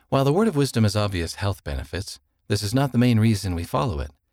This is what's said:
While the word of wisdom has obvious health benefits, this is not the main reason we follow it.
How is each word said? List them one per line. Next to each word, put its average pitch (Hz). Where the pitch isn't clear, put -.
While 135
the 139
word 214
of 175
wisdom 131
has 101
obvious 98
health 98
benefits, 76
this 104
is 104
not 139
the 120
main 120
reason 101
we 85
follow 123
it. 67